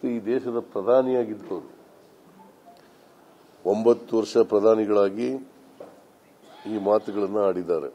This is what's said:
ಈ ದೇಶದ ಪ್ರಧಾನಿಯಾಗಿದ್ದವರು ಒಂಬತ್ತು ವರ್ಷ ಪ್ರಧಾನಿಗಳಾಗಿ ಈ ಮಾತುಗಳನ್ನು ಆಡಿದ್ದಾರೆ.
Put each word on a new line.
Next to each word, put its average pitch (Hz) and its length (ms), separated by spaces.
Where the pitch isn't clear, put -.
ಈ 120 40
ದೇಶದ 120 280
ಪ್ರಧಾನಿಯಾಗಿದ್ದವರು 107 960
ಒಂಬತ್ತು 113 480
ವರ್ಷ 107 180
ಪ್ರಧಾನಿಗಳಾಗಿ 104 800
ಈ 110 40
ಮಾತುಗಳನ್ನು 104 580
ಆಡಿದ್ದಾರೆ. 85 480